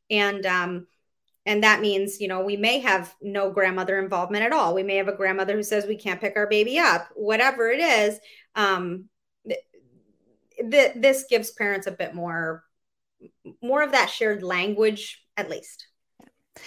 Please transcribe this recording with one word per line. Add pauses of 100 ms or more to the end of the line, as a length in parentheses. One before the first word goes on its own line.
And,
um, (580)
and
that
means,
you
know,
we
may
have
no
grandmother
involvement
at
all.
We
may
have
a
grandmother
who
says
we
can't
pick
our
baby
up,
whatever
it
is. (360)
Um, (420)
th-, (1120)
th-,
this
gives
parents
a
bit
more, (960)
more
of
that
shared
language, (120)
at
least. (800)